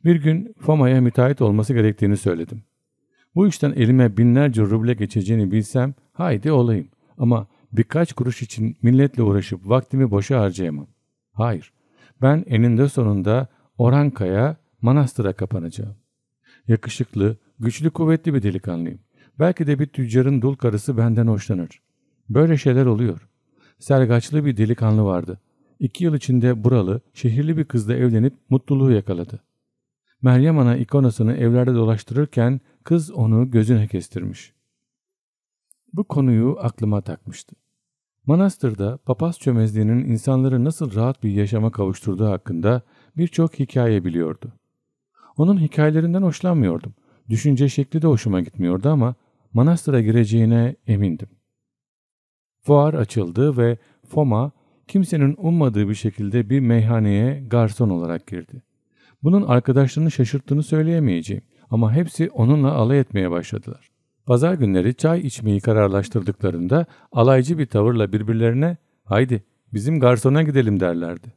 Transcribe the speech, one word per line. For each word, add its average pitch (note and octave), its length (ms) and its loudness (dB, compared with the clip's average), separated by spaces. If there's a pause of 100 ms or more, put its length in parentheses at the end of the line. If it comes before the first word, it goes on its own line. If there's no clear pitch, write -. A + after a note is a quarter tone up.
Bir E3+ 100 6
gün D#3+ 440 -2
Foma'ya C3 420 2
müteahhit B2 400 2
olması G#2+ 320 0
gerektiğini G#2 440 2
söyledim. F2+ 460 -6 (720)
"Bu G3 120 4
işten D3+ 240 -2
elime B2 460 2
binlerce A#2+ 440 2
ruble A2 320 0
geçeceğini G#2 580 -2
bilsem B2 420 -2 (200)
haydi D3 380 -2
olayım A#2+ 360 0 (300)
ama A#2 300 0 (240)
birkaç C#3+ 420 -6
kuruş B2 280 -6
için A2 400 -8
milletle B2+ 420 2
uğraşıp G2 460 -4
vaktimi C3 420 0
boşa G#2 300 -2
harcayamam. E2+ 460 -6 (460)
Hayır, A2 400 -6 (480)
ben D3 260 2
eninde A#2+ 420 2
sonunda G#2+ 580 -2 (300)
Oranka'ya, B2+ 800 0 (240)
manastıra B2 520 0
kapanacağım. G2+ 600 -8 (720)
Yakışıklı, A2 680 -2 (220)
güçlü, A#2+ 300 -2
kuvvetli D#3+ 440 0
bir B2 100 0
delikanlıyım. F2 560 -6 (400)
Belki E3 280 0
de C#3+ 120 -2
bir D3 80 0
tüccarın B2+ 540 0
dul C3+ 140 -2
karısı A#2 420 -2
benden A2+ 300 2
hoşlanır. F#2+ 540 -4 (480)
Böyle D3+ 280 4
şeyler C3 280 2
oluyor." A2 440 -2 (500)
Sergaçlı C3 640 0
bir B2+ 120 -2
delikanlı A2 460 2
vardı. F2+ 360 -4 (400)
İki - 240 -6
yıl E3 120 0
içinde B2 480 0
buralı, A2+ 380 2 (120)
şehirli C#3+ 440 -2
bir D#3 80 -2
kızla A2+ 280 -2
evlenip B2 400 2 (160)
mutluluğu C3+ 420 2
yakaladı. G2 520 -4 (800)
Meryem C3 380 4
Ana B2 180 4
ikonasını A#2+ 560 0
evlerde B2 400 2
dolaştırırken A#2 880 0 (220)
kız E3 280 -2
onu A2+ 400 0
gözüne A2 360 2
kestirmiş. F#2+ 640 -10 (1400)
Bu F#3+ 100 -4
konuyu B2+ 560 0
aklıma G#2+ 420 -4
takmıştı. - 540 -16 (720)
Manastırda C3+ 720 0
papaz D#3+ 420 -4
çömezliğinin A2 640 0
insanları C3 580 0
nasıl C#3+ 320 -4
rahat A#2 280 -2
bir G#2 80 -2
yaşama G#2+ 400 0
kavuşturduğu G2 580 -4
hakkında G2 520 -2 (360)
birçok E3 420 -2
hikaye A#2 460 0
biliyordu. E2+ 480 -4 (840)
Onun F3 240 4
hikayelerinden D#3+ 600 0
hoşlanmıyordum. D3 720 -2 (360)
Düşünce C3+ 400 2
şekli D3 320 -4
de E3 60 2
hoşuma A2 340 0
gitmiyordu F#2 480 -2
ama B2+ 260 0 (380)
manastıra C#3 480 2
gireceğine A2+ 760 2 (120)
emindim. G2+ 420 -2 (1300)
Fuar D3 340 4
açıldı A#2 640 -2
ve A#2+ 200 2 (300)
Foma C3+ 440 0 (360)
kimsenin D#3+ 500 0
ummadığı C#3 520 0
bir G#2+ 60 -4
şekilde G#2 540 -4
bir C3+ 100 0
meyhaneye A#2 880 0
garson A2+ 420 0
olarak E2+ 380 -6
girdi. F2+ 360 -14 (600)
Bunun F#3 180 4
arkadaşlarını C3+ 720 2
şaşırttığını C#3+ 520 -2
söyleyemeyeceğim C#3 800 -2 (260)
ama A2+ 240 0
hepsi E3 360 -2
onunla C#3 420 2
alay C3+ 280 2
etmeye G2 320 -2
başladılar. - 580 -10 (360)
Pazar B2+ 280 2
günleri G#2 420 0
çay E3 240 0
içmeyi G#2+ 420 -4
kararlaştırdıklarında G2+ 1200 -2 (260)
alaycı C3 460 2
bir D3+ 80 -2
tavırla G#2+ 480 0
birbirlerine, A#2 640 -2 (260)
"Haydi A2 400 -2 (300)
bizim B2+ 260 -2
garsona C3 440 2
gidelim." B2+ 360 2
derlerdi. E2+ 580 -4